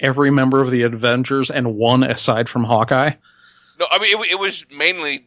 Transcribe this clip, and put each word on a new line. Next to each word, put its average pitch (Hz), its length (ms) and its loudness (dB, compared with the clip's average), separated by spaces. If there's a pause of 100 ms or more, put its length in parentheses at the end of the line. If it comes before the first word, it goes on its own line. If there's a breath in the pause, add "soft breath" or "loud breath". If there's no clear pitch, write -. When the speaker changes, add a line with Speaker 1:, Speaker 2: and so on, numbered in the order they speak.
Speaker 1:
every 139 300 2
member 135 280 4
of 127 100 0
the 123 140 0
Avengers 123 680 0
and 120 260 -4
one 120 280 4
aside 117 460 -2
from 120 160 -4
Hawkeye. 120 460 2 (680 soft breath)
Speaker 2:
No, 175 100 -2
I - 80 2
mean, 208 180 2
it, 202 180 -2
it 185 60 -2
was 196 320 -6
mainly 151 560 -4